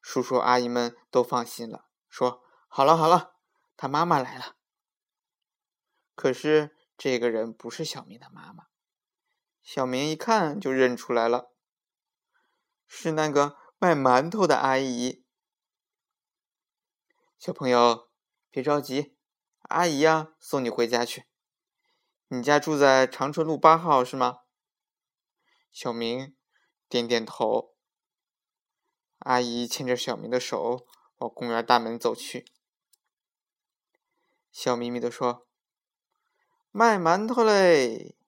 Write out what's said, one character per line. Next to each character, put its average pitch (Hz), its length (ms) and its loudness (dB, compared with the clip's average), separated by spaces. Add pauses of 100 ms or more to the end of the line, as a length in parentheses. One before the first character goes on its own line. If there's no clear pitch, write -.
叔 - 220 -6
叔 127 140 -4
阿 123 220 2
姨 120 100 -2
们 120 280 -4 (140)
都 127 120 2
放 120 220 -2
心 117 240 -14
了， 107 200 -18 (200)
说 - 360 -4 (240)
：“好 - 160 0
了， 160 120 6
好 160 120 2
了， 170 260 2 (420)
他 135 120 -10
妈 151 160 0
妈 165 160 0
来 127 180 -10
了。” - 180 -16 (1600)
可 - 180 0
是 151 440 0 (200)
这 127 220 -2
个 120 100 0
人 113 240 -4
不 - 160 -16
是 156 160 -10
小 135 200 -12
明 107 160 -20
的 - 100 -20
妈 - 220 -20
妈， - 160 -20 (920)
小 - 220 -6
明 127 240 -4
一 156 60 -4
看 180 460 0
就 135 100 -4
认 127 260 2
出 - 160 -8
来 117 160 2
了， 120 240 -2 (1300)
是 - 260 -8
那 156 160 0
个 143 300 0 (200)
卖 175 180 4
馒 135 340 4
头 202 160 0
的 147 120 4
阿 131 200 0
姨。 127 460 -6 (2000)
“小 - 160 -10
朋 135 160 -6
友， 120 400 2 (400)
别 131 140 -8
着 147 180 -2
急， 135 360 -8 (460)
阿 175 240 -2
姨 147 120 -2
呀， 156 400 2
送 135 260 -4
你 117 60 -2
回 117 160 0
家 120 180 0
去。 - 220 -12 (1000)
你 123 140 -6
家 147 180 2
住 151 180 -2
在 135 280 6
长 139 260 -6
春 160 120 -4
路 156 140 -4
八 160 180 6
号 156 280 2
是 127 100 -10
吗？” 127 280 -2 (1300)
小 - 200 -8
明 117 440 -8 (520)
点 120 200 -2
点 113 180 0
头。 113 480 -4 (1500)
阿 127 200 0
姨 120 260 -4
牵 131 200 -8
着 123 100 -2
小 120 200 -6
明 104 140 -12
的 127 80 0
手 120 480 -4 (300)
往 120 160 -8
公 123 160 -10
园 117 160 -2
大 123 140 6
门 117 200 -4
走 113 160 -2
去， - 320 -14 (2000)
笑 123 240 -2
眯 120 120 -6
眯 120 120 -6
地 120 100 -4
说 123 380 -6 (1200)
：“卖 214 280 2
馒 180 280 2
头 233 160 0
嘞！ 175 760 4 (120)